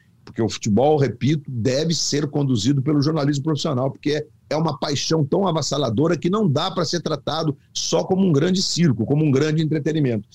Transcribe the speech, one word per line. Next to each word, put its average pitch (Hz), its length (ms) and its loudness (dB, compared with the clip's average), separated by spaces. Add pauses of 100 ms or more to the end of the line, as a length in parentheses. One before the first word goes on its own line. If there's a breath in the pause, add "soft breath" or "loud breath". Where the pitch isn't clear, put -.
(240 soft breath)
Porque - 180 -6
o 110 60 2
futebol, 120 500 2
repito, 139 520 0
deve 135 440 0
ser 147 340 -2
conduzido 135 540 0
pelo 147 180 0
jornalismo 143 440 0
profissional, 143 460 -2
porque - 200 -6
é, 151 160 -2 (240)
é 143 60 -2
uma 156 220 -2
paixão 156 460 -2
tão 185 220 0
avassaladora 147 720 0
que 175 100 -2
não 208 180 2
dá 156 240 0
pra 170 140 -2
ser 170 160 -4
tratado 151 560 -4 (160 soft breath)
só 170 320 -2
como 190 220 2
um 175 60 4
grande 185 300 2
circo, 127 440 0
como 151 180 2
um 151 60 2
grande 151 320 2
entretenimento. 143 720 0